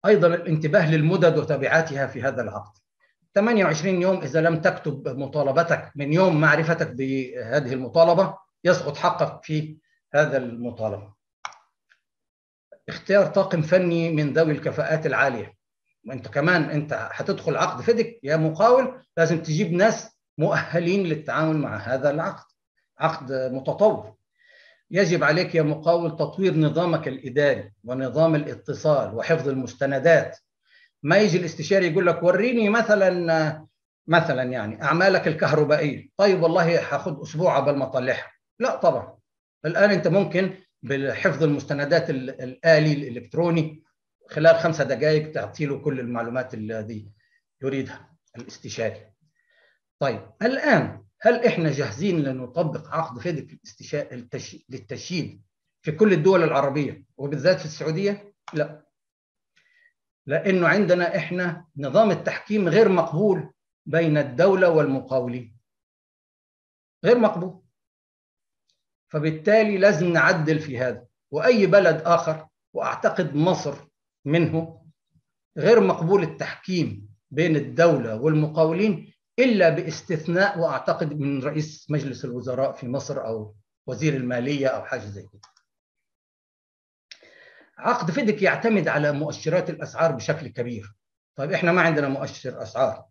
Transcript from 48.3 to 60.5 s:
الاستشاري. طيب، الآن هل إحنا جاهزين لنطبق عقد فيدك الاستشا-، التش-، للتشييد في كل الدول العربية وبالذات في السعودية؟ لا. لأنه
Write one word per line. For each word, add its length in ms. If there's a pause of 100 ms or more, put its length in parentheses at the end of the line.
الاستشاري. 720 (920)
طيب، 320 (120)
الآن 600 (160)
هل 260
إحنا 240
جاهزين 520
لنطبق 720
عقد 240
فيدك 340
الاستشا-، 600
التش-، 560
للتشييد 760 (400)
في 100
كل 200
الدول 300
العربية 600 (120)
وبالذات 420
في 60
السعودية؟ 720 (180)
لا. 320 (1400)
لأنه 420